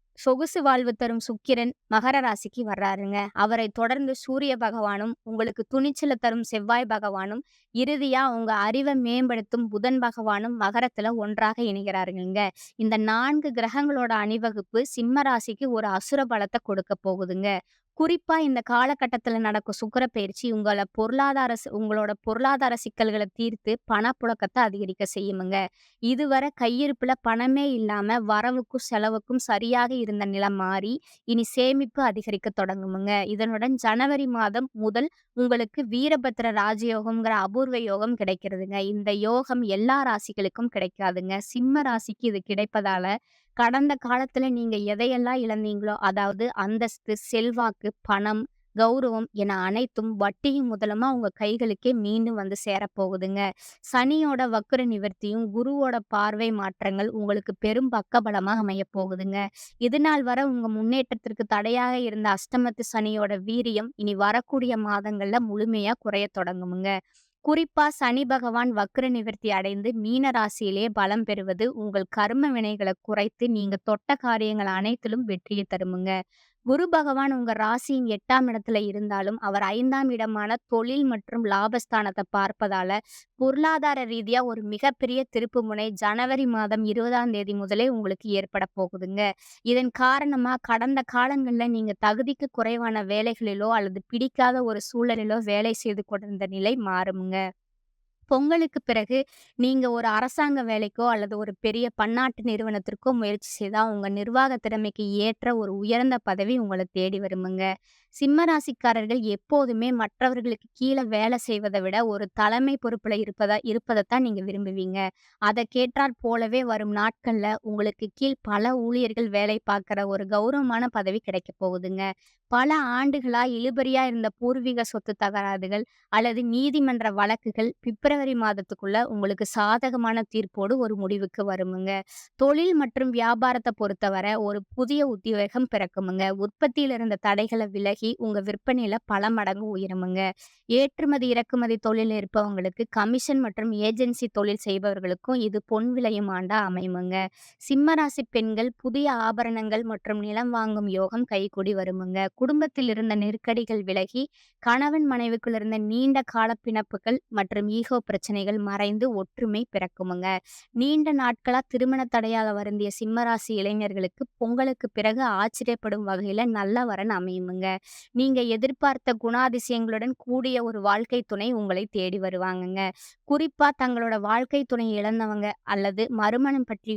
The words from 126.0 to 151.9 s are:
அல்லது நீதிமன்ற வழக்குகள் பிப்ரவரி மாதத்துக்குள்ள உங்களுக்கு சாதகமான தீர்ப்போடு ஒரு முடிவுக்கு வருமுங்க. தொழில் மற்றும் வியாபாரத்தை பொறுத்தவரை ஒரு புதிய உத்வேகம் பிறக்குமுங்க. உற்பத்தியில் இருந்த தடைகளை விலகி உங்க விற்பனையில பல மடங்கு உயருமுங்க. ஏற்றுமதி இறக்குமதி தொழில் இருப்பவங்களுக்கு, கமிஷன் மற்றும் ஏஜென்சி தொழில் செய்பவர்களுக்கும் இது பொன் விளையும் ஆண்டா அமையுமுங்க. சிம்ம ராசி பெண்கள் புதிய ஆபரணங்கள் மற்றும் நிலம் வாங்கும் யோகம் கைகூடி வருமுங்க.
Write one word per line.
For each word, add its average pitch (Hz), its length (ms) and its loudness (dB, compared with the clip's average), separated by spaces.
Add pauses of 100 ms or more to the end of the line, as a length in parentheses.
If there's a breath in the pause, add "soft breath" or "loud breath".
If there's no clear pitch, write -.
அல்லது 226 300 2
நீதிமன்ற 254 680 2
வழக்குகள் 214 580 0 (120)
பிப்ரவரி 269 540 0
மாதத்துக்குள்ள 202 640 -2 (100)
உங்களுக்கு 202 380 -2
சாதகமான 233 840 2
தீர்ப்போடு 202 480 -2
ஒரு 220 180 0
முடிவுக்கு 196 500 -2
வருமுங்க. 185 460 -2 (480 loud breath)
தொழில் 302 360 4
மற்றும் 262 360 0
வியாபாரத்தை 240 640 2
பொறுத்தவரை 196 600 0
ஒரு 208 340 -2
புதிய 254 380 0
உத்வேகம் 220 600 0
பிறக்குமுங்க. 190 580 -2 (120)
உற்பத்தியில் 262 560 0
இருந்த 220 280 -2
தடைகளை 214 460 2
விலகி 202 500 -2
உங்க 214 240 -2
விற்பனையில 214 640 0
பல 202 240 0
மடங்கு 208 400 0
உயருமுங்க. 185 500 -2 (500 soft breath)
ஏற்றுமதி 269 580 2
இறக்குமதி 240 500 0
தொழில் 220 360 0
இருப்பவங்களுக்கு, 202 760 -2
கமிஷன் 247 520 0
மற்றும் 220 360 -2
ஏஜென்சி 233 540 0
தொழில் 208 300 0
செய்பவர்களுக்கும் 190 800 -2
இது 214 260 0
பொன் 226 260 0
விளையும் 220 380 0
ஆண்டா 185 320 0
அமையுமுங்க. 180 540 -2 (460 loud breath)
சிம்ம 285 340 4
ராசி 294 340 0
பெண்கள் 220 480 -2
புதிய 269 300 -2 (100)
ஆபரணங்கள் 226 640 -2
மற்றும் 214 380 -6
நிலம் 214 300 -2
வாங்கும் 214 380 -2
யோகம் 190 360 0
கைகூடி 196 500 -2
வருமுங்க. 185 440 -4 (180)